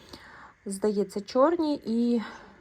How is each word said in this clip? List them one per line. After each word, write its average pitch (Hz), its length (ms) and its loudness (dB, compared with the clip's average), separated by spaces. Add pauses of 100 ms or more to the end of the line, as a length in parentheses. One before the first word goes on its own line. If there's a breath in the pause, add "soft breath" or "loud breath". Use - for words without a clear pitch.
(680 loud breath)
здається, 202 540 -2
чорні 294 640 2
і, 233 360 2 (380 loud breath)